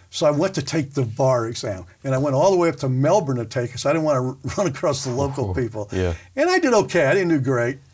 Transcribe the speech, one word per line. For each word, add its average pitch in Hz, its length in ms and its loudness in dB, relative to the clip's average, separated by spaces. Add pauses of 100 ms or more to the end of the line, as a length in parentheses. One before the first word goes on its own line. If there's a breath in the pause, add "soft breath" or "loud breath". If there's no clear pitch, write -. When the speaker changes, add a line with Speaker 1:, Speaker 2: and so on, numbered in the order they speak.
(120)
Speaker 1:
So - 160 0
I 147 40 6
went 175 220 0
to 165 80 -2
take 151 320 -4
the 139 100 0
bar 120 440 0
exam, 104 380 -8 (180 soft breath)
and 135 100 -2
I 131 60 0
went 139 160 0
all 170 160 4
the 185 60 2
way 170 120 4
up 147 80 -2
to 135 120 -4
Melbourne 139 480 2
to 117 80 -4
take 120 260 -4
it, - 20 -16
'cause - 140 -10
I 143 60 4
didn't 160 120 0
wanna 139 160 2
<laughs> 135 360 -6
run 196 100 0
across 139 360 -2
the 135 60 -4
local 135 400 -2
Speaker 2:
Oh, 92 60 -4
Speaker 1:
people. 110 360 -4
Speaker 2:
yeah. 92 220 0 (220 loud breath)
Speaker 1:
And 320 160 2
I 370 80 2
did 269 160 4
okay. 170 320 2
I 165 80 4
didn't 185 140 2
do 160 100 2
great. 123 400 0 (140 soft breath)